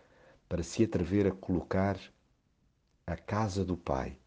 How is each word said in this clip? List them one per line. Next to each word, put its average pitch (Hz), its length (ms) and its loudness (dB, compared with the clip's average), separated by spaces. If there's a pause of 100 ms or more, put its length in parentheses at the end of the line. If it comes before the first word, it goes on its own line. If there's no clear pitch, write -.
(480)
para 85 140 -2
se - 220 0
atrever 98 420 2
a 95 60 4
colocar 95 680 0 (1080)
a 85 100 -4
casa 101 480 -2
do 90 100 0
Pai, 65 520 -4